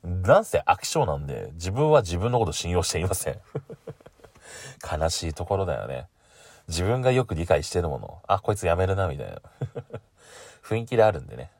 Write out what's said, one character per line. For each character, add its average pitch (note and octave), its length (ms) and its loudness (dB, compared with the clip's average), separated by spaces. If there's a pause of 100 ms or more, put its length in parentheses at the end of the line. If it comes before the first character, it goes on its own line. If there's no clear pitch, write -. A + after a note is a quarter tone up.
な F#2 380 4
ん A3 40 -6
せ - 220 0
飽 - 120 4
き - 80 -10
性 D3+ 200 2
な D2 100 0
ん C#2+ 100 -6
で、 G#1+ 280 -8
自 E2+ 160 -4
分 D3 200 2
は C#3+ 120 8
自 F2 160 -2
分 A2+ 120 0
の B2 100 2
こ A2 40 4
と D#2 80 -2
信 E2+ 200 -4
用 F2+ 100 2
し - 80 -2
て - 80 -2
い E2+ 60 0
ま F#2 100 0
せ - 160 -4
ん。 - 100 -10 (720)
<laughs> - 880 -12
悲 D#2+ 80 2
し - 200 -4
い D#2 40 -4
と F2 140 -6
こ G2 100 0
ろ F#2+ 80 0
だ C2+ 160 -2
よ G#1+ 60 -8
ね。 B1+ 220 -10 (600)
自 E2+ 160 -2
分 B2 160 2
が B2+ 100 4
よ C3 140 4
く - 100 -4
理 E2 120 -2
解 D2+ 160 0
し - 80 -8
て F2+ 100 0
る E2 80 -2
も C2+ 100 -4
の、 - 280 -14
あ、 G2 140 2
こ - 120 -2
い G2+ 40 0
つ F#2 100 -4
や E2+ 100 4
め F#2+ 100 2
る F#2+ 100 0
な、 F#2+ 120 0
み C#2+ 80 -6
た B1 80 -8
い G1+ 60 -10
な。 G1+ 100 -14 (560)
<laughs> - 680 -20
雰 G#2+ 140 -2
囲 A#2 80 -2
気 A#2 140 0
で A2 60 10
あ G#2+ 60 8
る D2+ 120 -6
ん - 40 -14
で A#1 120 -14
ね。 - 220 -14